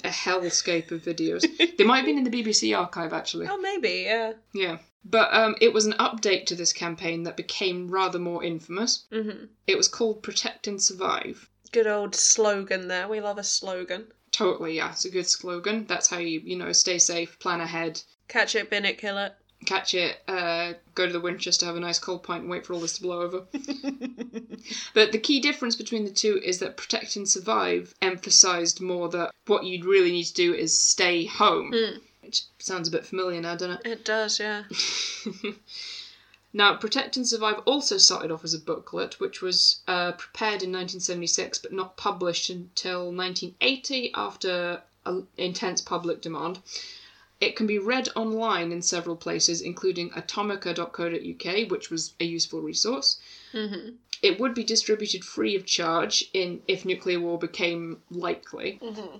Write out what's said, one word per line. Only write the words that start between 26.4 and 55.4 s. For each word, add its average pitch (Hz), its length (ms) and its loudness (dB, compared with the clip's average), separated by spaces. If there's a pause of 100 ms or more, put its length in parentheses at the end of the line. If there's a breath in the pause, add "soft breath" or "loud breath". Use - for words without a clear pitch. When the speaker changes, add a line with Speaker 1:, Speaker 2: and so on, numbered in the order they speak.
Speaker 1:
is 180 160 0
that - 180 -6
Protect - 380 -4
and 202 120 -6
Survive 180 720 0
emphasised 180 800 4
more 180 300 -2
that 170 220 -2 (160)
what 202 180 4
you'd 180 200 -4
really 185 260 6
need 175 140 0
to - 80 -6
do 175 200 4
is 160 260 2
stay 175 460 4
home. 185 500 4
Speaker 2:
Hmm. 220 220 0 (240)
Speaker 1:
Which - 220 -2 (160)
sounds 175 280 -4
a 160 40 -6
bit 160 140 0
familiar 185 360 -2
now, 170 140 -4
doesn't 180 300 -6
it? 233 60 -4
Speaker 2:
It 226 140 -8
does, 214 340 0
yeah. 208 280 -4
Speaker 1:
<laughs> - 60 -12 (1800 loud breath)
Now, 202 200 6
Protect 220 420 -2
and 247 100 -2
Survive 214 380 0
also 262 320 2
started 180 340 6
off 160 120 -8
as 160 100 -4
a 165 60 -6
booklet, - 600 -6
which - 220 -4
was, - 460 4
uh, 180 240 0
prepared 208 500 -4
in 185 100 -4
nineteen 180 280 -4
seventy-six 175 580 -2
but - 160 -10
not 190 240 -6
published 180 540 -2
until 180 600 -6
nineteen 180 480 -4
eighty 262 540 0
after 180 720 -2 (200)
a 185 180 -4 (140)
intense 180 460 -2
public 170 400 -4
demand. 165 380 -6 (840 loud breath)
It - 140 0
can 220 100 0
be 208 140 2
read 240 360 0
online 220 560 0
in 170 120 -6
several 170 320 -2
places, 170 460 0
including 175 540 -2
atomica 196 600 -4
dot 170 180 -6
co 170 160 -2
dot 165 140 -4
U 170 100 -8
K, 196 320 -2
which - 240 -4
was 160 300 -6
a 170 60 -2
useful 165 360 -4
resource. 220 560 0 (360 loud breath)
Speaker 2:
Mm-hmm. 214 420 -6 (260)
Speaker 1:
It 190 180 6
would 240 140 2
be 233 100 -2
distributed 208 640 0
free 220 320 0